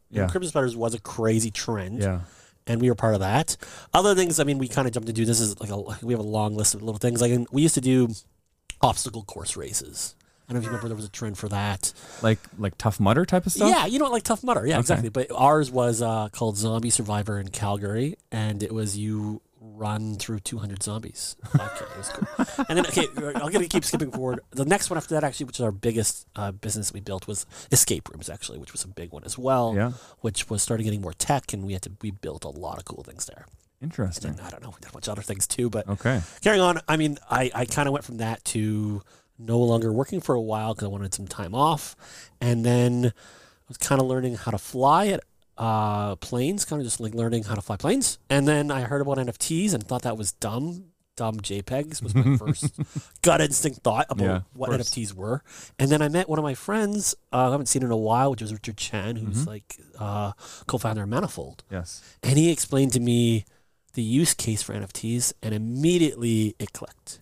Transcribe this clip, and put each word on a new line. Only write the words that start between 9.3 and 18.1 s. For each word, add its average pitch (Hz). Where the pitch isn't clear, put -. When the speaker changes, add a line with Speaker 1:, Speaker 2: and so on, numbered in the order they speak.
Speaker 1:
races. -
I -
don't 123
know -
if 113
you 113
remember, 117
there 113
was 107
a 104
trend 107
for 107
that. 101
Speaker 2:
Like, 110
like 101
Tough 107
Mudder 110
type 185
of 185
stuff? 220
Speaker 1:
Yeah, 339
you 233
know, 285
like 240
Tough 220
Mudder. 220
Yeah, 151
Speaker 2:
Okay. 147
Speaker 1:
exactly. 117
But 127
ours 147
was, 120
uh, 113
called 110
Zombie 113
Survivor 104
in 95
Calgary, 104